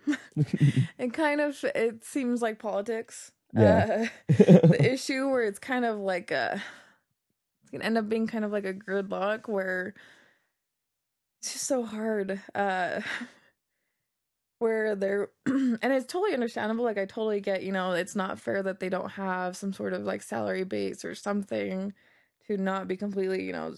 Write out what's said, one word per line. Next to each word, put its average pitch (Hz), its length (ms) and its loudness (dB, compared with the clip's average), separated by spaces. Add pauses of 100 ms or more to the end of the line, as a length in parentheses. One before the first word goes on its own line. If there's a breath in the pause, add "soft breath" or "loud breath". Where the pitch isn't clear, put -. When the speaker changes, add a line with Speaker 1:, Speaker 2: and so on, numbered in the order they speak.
Speaker 1:
<laughs> 294 60 2 (840 loud breath)
Speaker 2:
It 240 160 -4
kind 294 280 2
of, 294 220 -2 (120)
it 226 280 -2
seems 247 380 -2
like 220 180 -2
politics. 214 720 -6 (220)
Speaker 1:
Yeah. 95 340 8
Speaker 2:
Uh, 226 200 0 (100)
Speaker 1:
<laughs> - 100 -20
Speaker 2:
the 170 680 10
issue 269 360 -2
where 254 140 2
it's 202 160 -4
kind 247 260 -2
of 214 140 -2
like 185 320 -4
a, 143 300 0 (1000 loud breath)
it's - 100 -20
gonna - 140 -8
end 220 120 2
up 214 120 0
being 220 180 0
kind 220 180 -4
of 202 60 -4
like 208 140 -2
a 190 80 -4
gridlock 196 760 -4
where 190 460 -4 (1500 loud breath)
it's - 120 -8
just - 140 -8
so 254 160 0
hard, 214 580 -4 (140)
uh, 196 460 -2 (1600 loud breath)
where 220 360 0
they're, 202 420 0
<clears throat> - 80 -10
and 262 380 2
it's 262 220 2
totally 370 280 0
understandable. 233 520 -2
Like, 214 120 0
I 196 80 0
totally 214 360 -2
get, 196 220 -2
you 190 80 -6
know, 185 200 -2
it's 180 240 -2
not 202 240 -4
fair 196 240 -2
that 190 160 -4
they 185 100 -4
don't 185 220 -4
have 185 460 -4
some 196 160 -6
sort 196 200 -6
of, 190 100 -4
like, 196 180 -4
salary 202 420 -4
base 196 400 -6
or 196 120 -8
something 202 800 -4 (540 soft breath)
to 208 100 -2
not 190 300 -2
be 190 100 -4
completely, 190 460 -2
you 185 100 -6
know 160 240 -6